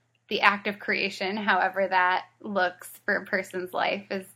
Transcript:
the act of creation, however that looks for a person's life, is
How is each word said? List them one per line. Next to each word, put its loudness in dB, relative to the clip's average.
the -2
act 4
of -4
creation, -4
however 2
that 2
looks -2
for 2
a -2
person's -4
life, 0
is -6